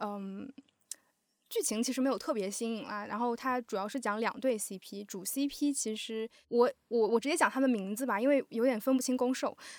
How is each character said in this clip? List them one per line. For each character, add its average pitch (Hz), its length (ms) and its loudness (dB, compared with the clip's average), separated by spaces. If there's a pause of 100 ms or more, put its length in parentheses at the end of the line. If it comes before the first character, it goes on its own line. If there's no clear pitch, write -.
嗯， 202 520 -8 (960)
剧 453 120 -2
情 220 220 0
其 254 100 -2
实 262 80 -2
没 254 80 4
有 233 80 2
特 302 160 -2
别 202 160 -2
新 226 280 -4
颖 208 80 -8
啦， 208 220 -8
然 214 120 -6
后 240 160 0
它 254 280 -2
主 - 120 -8
要 196 140 -2
是 269 100 -6
讲 214 220 -2
两 208 180 0
对 240 180 2
C 196 220 -8
P， 202 240 -12
主 196 220 -10
C 277 240 -2
P 294 240 0
其 220 240 -2
实 220 340 -6 (160)
我， 240 260 6 (140)
我， 226 220 4
我 233 100 6
直 269 100 0
接 339 80 2
讲 220 140 6
他 269 100 -2
们 269 80 6
名 208 280 0
字 262 100 -4
吧， 208 140 0
因 254 80 2
为 277 220 6
有 233 140 0
点 240 160 2
分 262 160 4
不 254 60 0
清 254 140 0
公 254 180 0
受， - 240 -4 (200)